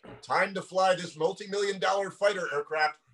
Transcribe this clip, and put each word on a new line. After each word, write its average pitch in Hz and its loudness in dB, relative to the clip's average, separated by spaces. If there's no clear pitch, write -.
time 185 0
to 185 -4
fly 185 4
this 180 -8
multi-million 190 -2
dollar 196 0
fighter 190 0
aircraft 151 0